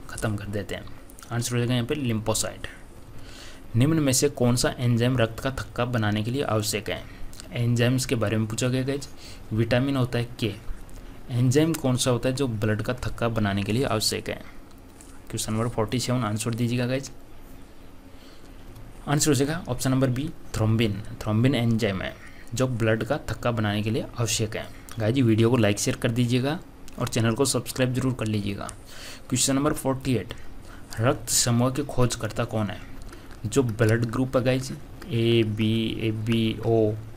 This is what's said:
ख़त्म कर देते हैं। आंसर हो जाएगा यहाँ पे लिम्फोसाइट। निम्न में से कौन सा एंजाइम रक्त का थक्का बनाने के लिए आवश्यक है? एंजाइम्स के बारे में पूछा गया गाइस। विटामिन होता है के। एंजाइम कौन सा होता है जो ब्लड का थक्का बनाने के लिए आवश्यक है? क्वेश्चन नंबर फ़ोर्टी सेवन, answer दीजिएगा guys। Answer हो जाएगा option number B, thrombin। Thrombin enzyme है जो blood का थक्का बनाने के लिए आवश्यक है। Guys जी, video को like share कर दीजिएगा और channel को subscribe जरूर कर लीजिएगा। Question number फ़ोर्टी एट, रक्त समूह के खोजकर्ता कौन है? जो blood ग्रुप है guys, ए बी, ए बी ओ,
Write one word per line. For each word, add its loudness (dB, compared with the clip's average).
ख़त्म -2
कर -6
देते -4
हैं। -8
आंसर -2
हो 2
जाएगा 2
यहाँ 2
पे -2
लिम्फोसाइट। -2
निम्न 6
में 4
से 4
कौन 4
सा 2
एंजाइम 2
रक्त 2
का -2
थक्का -4
बनाने 2
के -4
लिए 0
आवश्यक 0
है? -4
एंजाइम्स 2
के 0
बारे 2
में 0
पूछा -2
गया 0
गाइस। -4
विटामिन 2
होता 0
है -2
के। 0
एंजाइम 4
कौन 0
सा 2
होता 2
है 0
जो 0
ब्लड 0
का -2
थक्का -2
बनाने 0
के 0
लिए 2
आवश्यक 0
है? -6
क्वेश्चन -4
नंबर 2
फ़ोर्टी 0
सेवन, 0
answer -2
दीजिएगा 0
guys। -4
Answer 4
हो 8
जाएगा 2
option 0
number 4
B, -2
thrombin। 2
Thrombin 4
enzyme 2
है -6
जो 2
blood 2
का 0
थक्का 0
बनाने 2
के 0
लिए -2
आवश्यक 0
है। -6
Guys 2
जी, 4
video 6
को 6
like 4
share 0
कर 0
दीजिएगा 2
और 0
channel 2
को 2
subscribe 0
जरूर 2
कर -2
लीजिएगा। -2
Question 2
number 2
फ़ोर्टी 0
एट, -4
रक्त 2
समूह 4
के -2
खोजकर्ता 0
कौन -2
है? -8
जो 4
blood 4
ग्रुप 0
है 4
guys, 0
ए 2
बी, 0
ए 0
बी 2
ओ, 4